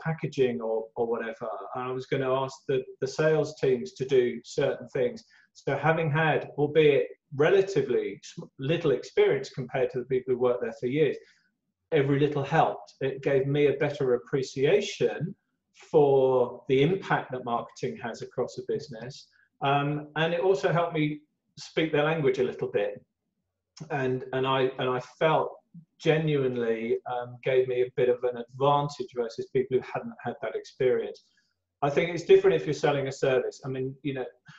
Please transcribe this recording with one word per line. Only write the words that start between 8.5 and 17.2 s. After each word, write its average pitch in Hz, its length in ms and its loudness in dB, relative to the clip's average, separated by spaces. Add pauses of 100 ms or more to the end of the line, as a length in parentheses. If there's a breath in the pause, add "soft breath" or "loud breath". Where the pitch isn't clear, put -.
little 151 340 0
experience - 580 2
compared 127 400 -4
to - 100 -6
the 123 40 -6
people 127 300 0
who 117 60 -4
worked 120 220 2
there 113 160 -6
for - 80 -6
years, 139 300 2 (760 soft breath)
every 143 260 4
little 143 240 2
helped. - 580 0
It 135 220 -4
gave 139 240 2
me 147 200 2
a 135 80 4
better 139 400 0
appreciation - 1200 0 (560)
for 135 760 4
the 135 140 4
impact 160 500 0